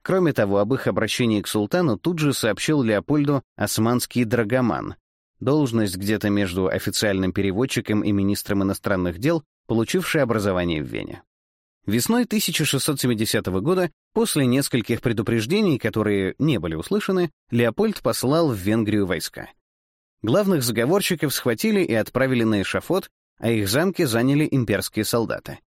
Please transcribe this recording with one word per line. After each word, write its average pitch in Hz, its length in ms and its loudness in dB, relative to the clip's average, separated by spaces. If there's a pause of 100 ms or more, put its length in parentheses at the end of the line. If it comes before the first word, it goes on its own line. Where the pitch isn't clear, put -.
Кроме 175 320 2
того, 101 240 2
об 104 160 2
их 127 140 -2
обращении 107 540 0
к - 60 -8
султану 110 500 0
тут 170 220 -2
же 147 140 2
сообщил 131 480 0
Леопольду 135 640 0 (120)
османский 117 680 0
драгоман, 110 720 -2 (440)
должность 113 560 0
где-то 101 340 0
между 95 380 2
официальным 95 640 0
переводчиком 104 720 -2
и 107 100 0
министром 98 520 0
иностранных 95 560 -2
дел, 156 240 -2 (240)
получившая 143 560 0
образование 90 600 0
в 64 40 -8
Вене. 52 360 -10 (640)
Весной 220 400 0
тысяча 175 400 -2
шестьсот 139 340 -2
семидесятого 107 600 0
года, 175 280 0 (240)
после 175 320 0
нескольких 120 540 0
предупреждений, 120 800 0
которые 104 600 0
не 131 200 2
были 80 160 -4
услышаны, 185 560 -2 (200)
Леопольд 120 500 0
послал 143 500 0
в 107 60 -2
Венгрию 104 480 2
войска. - 440 -6 (720)
Главных 175 400 2
заговорщиков 131 720 0
схватили 202 480 0
и 113 120 0
отправили 120 500 0
на 107 180 2
эшафот, 160 480 -2 (280)
а 117 120 -2
их 104 200 2
замки 170 340 0
заняли 135 480 2
имперские 107 540 0
солдаты. - 540 -4 (100)